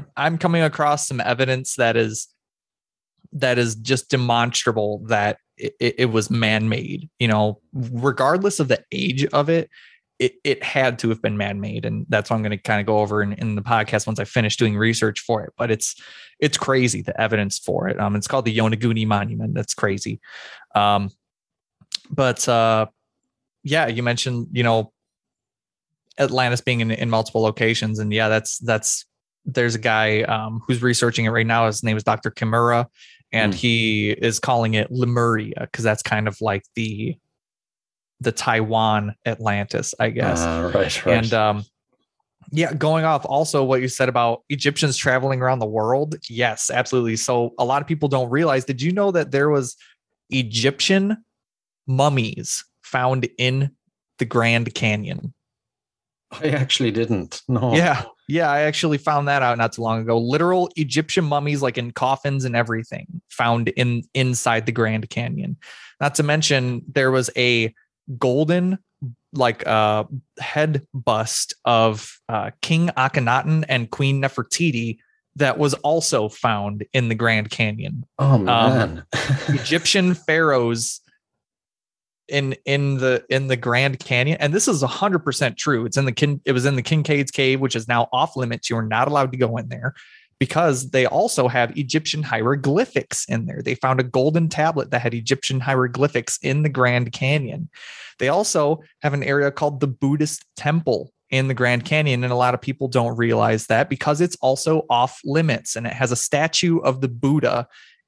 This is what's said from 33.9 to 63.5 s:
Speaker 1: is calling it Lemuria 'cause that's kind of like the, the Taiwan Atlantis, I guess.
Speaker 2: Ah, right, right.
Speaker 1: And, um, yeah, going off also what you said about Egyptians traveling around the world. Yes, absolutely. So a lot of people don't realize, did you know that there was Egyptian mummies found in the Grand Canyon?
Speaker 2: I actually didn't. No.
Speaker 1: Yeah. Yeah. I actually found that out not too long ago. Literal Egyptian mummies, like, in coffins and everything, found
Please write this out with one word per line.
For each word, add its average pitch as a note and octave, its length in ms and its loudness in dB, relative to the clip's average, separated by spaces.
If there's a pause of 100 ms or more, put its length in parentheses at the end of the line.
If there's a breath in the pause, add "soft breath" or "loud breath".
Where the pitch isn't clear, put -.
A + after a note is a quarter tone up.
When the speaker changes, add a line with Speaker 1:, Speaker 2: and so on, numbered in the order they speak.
Speaker 1:
is A2 280 -2
calling A#2 360 0
it G#2+ 160 0
Lemuria A#2 800 0
'cause A2+ 100 -6
that's G#2+ 200 0
kind G#2+ 240 -2
of G#2 120 -6
like G2+ 240 -2 (120)
the, A2 420 -6 (1040)
the B2 100 -2
Taiwan A2 840 0 (100)
Atlantis, G#2+ 720 -4
I A2+ 120 0
guess. F2 280 -2
Speaker 2:
Ah, E2+ 340 -2
right, - 320 0
right. F2+ 120 4
Speaker 1:
And, A2+ 160 0
um, G#2+ 320 2 (840)
yeah, D#3 220 0
going D#3 320 2
off D#3 200 2
also D3 380 0
what C3 180 2
you C3 60 0
said B2+ 200 0
about A#2+ 420 2
Egyptians C#3+ 480 0
traveling C3 440 0
around B2+ 180 2
the A2+ 60 -2
world. A#2+ 500 0 (140)
Yes, A#2 400 -2
absolutely. A#2+ 460 0
So A#2+ 420 0
a B2+ 80 2
lot C3+ 160 0
of C#3+ 60 -8
people D3+ 200 0
don't C3 220 0
realize, C3+ 360 2
did B2+ 160 -4
you E3 100 0
know G3+ 200 2
that D3+ 200 0
there C#3 180 4
was C#3 260 0 (540 soft breath)
Egyptian C#3 920 0 (640)
mummies C3+ 760 0 (200)
found B2+ 440 0 (100)
in C3 340 0 (480)
the C3 60 -2
Grand A#2 500 2
Canyon? G#2 580 -2 (960)
Speaker 2:
I D#3 180 -4
actually C3 420 0
didn't. A2 560 -2
No. A#2+ 280 2
Speaker 1:
Yeah. D#3+ 280 2 (240)
Yeah. D#3+ 240 0
I D3 100 2
actually D3+ 360 0
found D3 300 0
that C#3+ 160 2
out A#2+ 140 2
not A2+ 160 0
too A#2 100 -8
long A2+ 180 0
ago. A#2 160 2
Literal E3 580 2
Egyptian D#3 500 0
mummies, C#3+ 360 0
like, B2+ 160 -2
in A#2+ 140 -6
coffins C3+ 520 -2
and A#2+ 120 -2
everything, A2+ 720 -4
found A#2 400 0